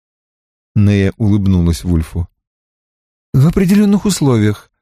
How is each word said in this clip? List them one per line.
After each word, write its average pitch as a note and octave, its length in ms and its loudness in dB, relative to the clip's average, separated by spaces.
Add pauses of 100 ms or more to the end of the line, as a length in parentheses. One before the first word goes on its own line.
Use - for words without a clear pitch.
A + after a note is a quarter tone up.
(760)
Нея G2+ 420 0
улыбнулась F#2+ 680 0
Вульфу. E2+ 440 -4 (1040)
"В C3+ 140 2
определённых G3+ 580 0
условиях. A#2+ 680 -2 (120)